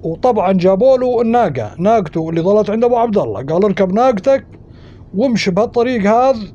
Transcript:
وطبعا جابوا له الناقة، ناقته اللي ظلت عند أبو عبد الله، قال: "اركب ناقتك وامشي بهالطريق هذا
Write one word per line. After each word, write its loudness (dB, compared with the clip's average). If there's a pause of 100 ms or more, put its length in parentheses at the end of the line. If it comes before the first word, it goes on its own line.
وطبعا -2
جابوا 2
له -2
الناقة، 0
ناقته 0
اللي -2
ظلت 2
عند 0
أبو 2
عبد 0
الله، -4
قال: 0
"اركب 0
ناقتك 0 (720)
وامشي 0
بهالطريق -2
هذا 2 (160)